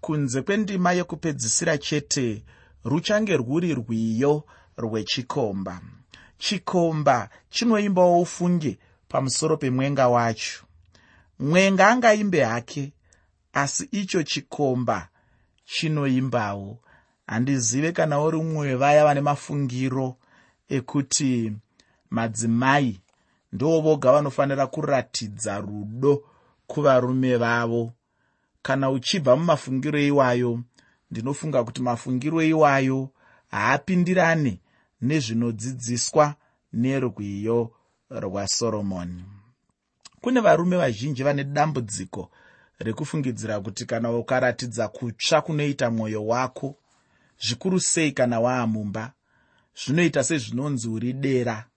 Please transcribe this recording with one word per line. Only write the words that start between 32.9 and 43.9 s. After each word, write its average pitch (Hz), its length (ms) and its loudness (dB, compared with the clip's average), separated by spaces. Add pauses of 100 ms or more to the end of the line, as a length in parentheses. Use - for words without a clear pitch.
haapindirane 160 1080 2 (420)
nezvinodzidziswa 120 1300 0 (380)
nerwiyo 117 1000 -2 (380)
rwaSoromoni. 98 1160 -4 (960)
Kune 254 180 2
varume 180 380 4
vazhinji 131 460 -2
vane 143 200 0
dambudziko 139 880 -4 (480)
rekufungidzira 113 800 -4
kuti 101 260 -10
kana 117 260 -2